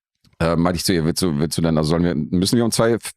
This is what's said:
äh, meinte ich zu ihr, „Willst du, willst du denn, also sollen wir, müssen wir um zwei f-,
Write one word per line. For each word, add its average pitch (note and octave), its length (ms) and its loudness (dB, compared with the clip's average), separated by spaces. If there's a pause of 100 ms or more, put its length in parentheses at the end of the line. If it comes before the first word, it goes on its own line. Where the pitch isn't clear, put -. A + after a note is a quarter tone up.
(400)
äh, E2 160 2
meinte E2+ 220 2
ich D#2 80 -6
zu G2+ 80 0
ihr, E2 120 0
„Willst E2 160 -2
du, D#2+ 180 0
willst D2+ 180 -4
du E2+ 40 -2
denn, D#2+ 160 2
also D#2 140 0
sollen E2+ 120 2
wir, E2+ 120 0
müssen F2+ 420 0
wir A#2 80 2
um A2 60 -2
zwei A2+ 220 2
f-, - 240 -6